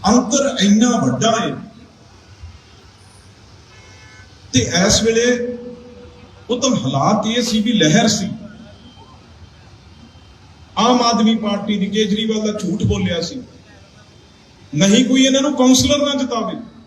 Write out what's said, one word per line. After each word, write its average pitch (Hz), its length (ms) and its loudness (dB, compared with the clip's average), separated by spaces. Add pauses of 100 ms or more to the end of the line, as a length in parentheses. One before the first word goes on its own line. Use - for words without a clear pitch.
ਅੰਤਰ 247 540 0
ਇੰਨਾ 214 260 4 (100)
ਵੱਡਾ 143 320 0
ਹੈ। 180 240 -2 (3000)
ਤੇ 254 80 4 (260)
ਇਸ 214 160 2
ਵੇਲੇ 226 220 2 (1300)
ਉਹ 160 100 -4
ਤਾਂ 262 140 0
ਹਾਲਾਤ 170 520 -2
ਇਹ 233 160 -2
ਸੀ - 200 -2
ਵੀ 240 100 0
ਲਹਿਰ 185 360 2
ਸੀ, - 200 -2 (2500)
ਆਮ 240 240 4
ਆਦਮੀ 226 340 2
ਪਾਰਟੀ 208 420 -4
ਦੀ, 185 80 -2
ਕੇਜਰੀਵਾਲ 214 600 -2
ਦਾ 208 120 -2
ਝੂਠ - 260 -4
ਬੋਲਿਆ 180 360 -2
ਸੀ, 170 200 -10 (1300)
ਨਹੀਂ 196 320 4
ਕੋਈ 262 200 2
ਇਹਨਾਂ 269 180 2
ਨੂੰ 294 140 -2
ਕਾਉਂਸਲਰ 262 500 4
ਨਾ 285 80 -4
ਜਿਤਾਵੇ 220 420 -4 (300)